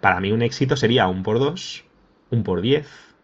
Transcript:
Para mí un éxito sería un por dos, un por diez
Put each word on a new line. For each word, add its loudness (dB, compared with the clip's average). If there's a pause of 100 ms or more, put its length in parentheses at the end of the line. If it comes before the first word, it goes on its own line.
Para 2
mí -2
un 0
éxito 0
sería 2
un -4
por 0
dos, -4 (440)
un 0
por -2
diez 0 (340)